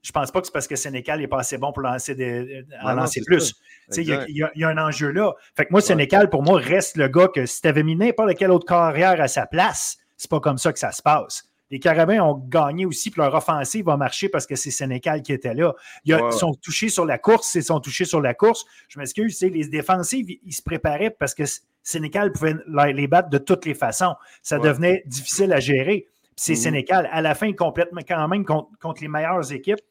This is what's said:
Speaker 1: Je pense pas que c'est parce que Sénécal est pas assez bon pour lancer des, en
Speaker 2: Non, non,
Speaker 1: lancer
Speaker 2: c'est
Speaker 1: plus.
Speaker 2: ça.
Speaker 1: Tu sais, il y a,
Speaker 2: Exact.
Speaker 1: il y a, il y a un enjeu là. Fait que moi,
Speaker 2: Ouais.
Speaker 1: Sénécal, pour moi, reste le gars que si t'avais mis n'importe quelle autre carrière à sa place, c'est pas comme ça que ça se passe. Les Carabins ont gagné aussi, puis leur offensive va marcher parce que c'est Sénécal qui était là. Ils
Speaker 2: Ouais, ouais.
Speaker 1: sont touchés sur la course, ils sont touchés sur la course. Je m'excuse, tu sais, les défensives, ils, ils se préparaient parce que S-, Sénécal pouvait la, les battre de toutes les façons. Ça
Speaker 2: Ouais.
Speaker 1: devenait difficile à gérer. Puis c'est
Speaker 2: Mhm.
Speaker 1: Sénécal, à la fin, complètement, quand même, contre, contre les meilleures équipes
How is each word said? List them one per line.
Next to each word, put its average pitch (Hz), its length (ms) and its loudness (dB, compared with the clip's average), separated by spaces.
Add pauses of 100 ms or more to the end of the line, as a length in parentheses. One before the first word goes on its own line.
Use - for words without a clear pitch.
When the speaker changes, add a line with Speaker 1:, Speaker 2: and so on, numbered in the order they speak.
Speaker 1:
Je - 100 -14
pense 143 180 -4
pas 185 100 0
que 180 60 -12
c'est - 60 -14
parce 143 160 -6
que 143 80 -6
Sénécal 139 440 -6
est 139 60 -4
pas 135 140 -4
assez 127 180 -6
bon 139 140 -4
pour 143 100 -8
lancer 127 320 -6
des, 131 500 -8 (160)
en 131 80 -6
Speaker 2:
Non, 131 60 -2
non, 127 80 0
Speaker 1:
lancer 127 180 -2
Speaker 2:
c'est - 60 -10
Speaker 1:
plus. 170 140 4
Speaker 2:
ça. 123 120 -2 (360)
Speaker 1:
Tu - 60 -10
sais, 165 80 -4
il 160 60 -4
y - 40 0
a, - 20 2
Speaker 2:
Exact. 139 160 -6
Speaker 1:
il 143 60 -8
y 151 60 -2
a, 156 120 -2
il 151 60 -10
y 160 40 0
a 165 40 2
un 156 100 0
enjeu 151 320 -2
là. 185 220 0 (240)
Fait 151 100 2
que - 60 -2
moi, 190 80 8
Speaker 2:
Ouais. 208 60 -2
Speaker 1:
Sénécal, 185 440 4
pour 143 120 0
moi, 175 160 6
reste 156 380 0
le 143 120 2
gars 170 200 6
que 143 180 0
si - 140 -8
t'avais 151 220 4
mis 160 140 0
n'importe 220 400 2
quelle 190 160 2
autre 175 140 4
carrière 170 540 4
à 139 80 4
sa 123 180 -2
place, 175 520 0 (180)
c'est - 140 -16
pas 151 100 0
comme 135 180 0
ça 160 140 0
que - 60 -10
ça 104 140 -4
se - 100 -12
passe. 147 420 0 (280)
Les 135 80 -10
Carabins 165 400 4
ont 156 140 4
gagné 147 520 0
aussi, 180 240 -6
puis 165 100 -6
leur 139 140 2
offensive 160 520 -2
va 156 100 4
marcher 143 320 -2
parce 156 180 -4
que - 80 -8
c'est 135 160 -6
Sénécal 135 520 -4
qui 143 100 -6
était 123 220 -4
là. 151 200 0 (300)
Ils 156 100 4
Speaker 2:
Ouais, 156 80 4
ouais. 117 80 0
Speaker 1:
sont 160 240 0
touchés 185 340 -6
sur 190 160 0
la 147 140 0
course, - 380 2
ils 160 80 0
sont 160 160 0
touchés 139 240 -6
sur 170 160 0
la 127 140 0
course. 226 300 2 (240)
Je 143 120 -18
m'excuse, 208 360 -4
tu 185 100 -2
sais, 185 60 0
les 156 140 -4
défensives, 180 640 -2
ils, - 140 -16
ils 180 80 -14
se - 100 -10
préparaient 160 480 -2
parce 143 240 -6
que - 80 -6
S-, - 200 -6 (200)
Sénécal 170 480 -2
pouvait 156 240 -2 (140)
la, 147 240 4
les 139 160 -2
battre 170 220 4
de 143 80 2
toutes 175 260 0
les 151 100 -4
façons. 170 400 -2 (300)
Ça 151 140 -2
Speaker 2:
Ouais. 151 100 4
Speaker 1:
devenait 175 380 2
difficile 139 460 -2
à 151 60 4
gérer. 135 480 0
Puis - 300 -20
c'est - 160 -4
Speaker 2:
Mhm. - 60 0
Speaker 1:
Sénécal, 156 520 0
à 165 100 -2
la 156 140 0
fin, 214 180 -2
complètement, 170 540 -2
quand 160 220 -2
même, 196 160 -2
contre, 156 240 -2 (120)
contre 160 220 -10
les 151 60 -10
meilleures 156 440 -4
équipes 175 280 -4 (100)